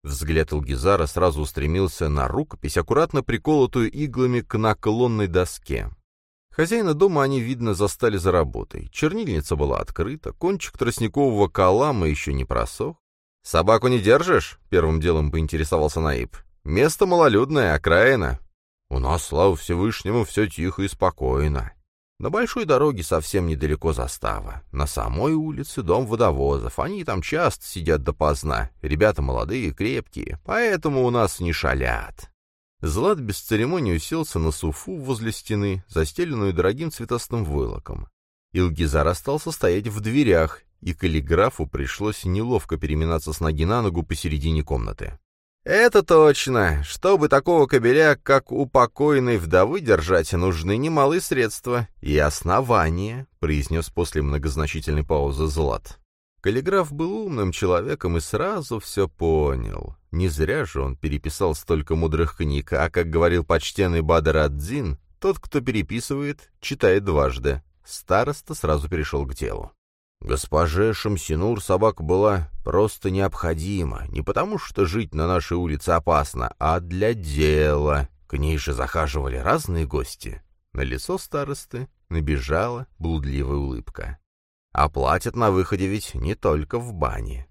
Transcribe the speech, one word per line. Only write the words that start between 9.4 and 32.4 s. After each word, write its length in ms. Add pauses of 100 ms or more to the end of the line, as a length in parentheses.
была 220
открыта, 520
кончик 460
тростникового 720
калама 580
ещё 240
не 140
просох. 500 (480)
«Собаку 460
не 100
держишь?» — 580 (120)
первым 320
делом 300
поинтересовался 680
Наиб. 380 (260)
«Место 420
малолюдное, 680
окраина». 680 (500)
«У 100
нас, 260
слава 320
Всевышнему, 680
всё 240
тихо 360
и 40
спокойно. 840 (460)
На 100
большой 340
дороге 400
совсем 440
недалеко 440
застава. 800
На 160
самой 460
улице 480
дом 240
водовозов. 760
Они 240
там 180
часто 440
сидят 380
допоздна. 680 (120)
Ребята 400
молодые, 500
крепкие, 760
поэтому 580
у 60
нас 320
не 100
шалят». 800 (500)